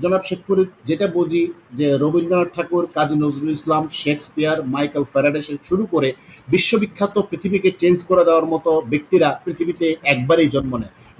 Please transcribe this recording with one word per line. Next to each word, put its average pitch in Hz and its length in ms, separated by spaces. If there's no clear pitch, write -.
জনাব 185 180
শেখ 185 180
ফরিদ, 190 200
যেটা 165 220
বুঝি 170 460
যে 139 260
রবীন্দ্রনাথ 170 580
ঠাকুর, 170 380
কাজী 151 220
নজরুল 147 340
ইসলাম, 156 380
শেক্সপিয়ার, 151 720
মাইকেল 143 420
ফ্যারাডে 147 360
থেকে 147 240
শুরু 190 220
করে 143 260
বিশ্ববিখ্যাত, 202 680
পৃথিবীকে 190 600
চেঞ্জ 175 260
করে 185 200
দেওয়ার 165 200
মতো 160 360
ব্যক্তিরা 147 640
পৃথিবীতে 165 600
একবারই 143 440
জন্ম 131 280
নেয়। 110 140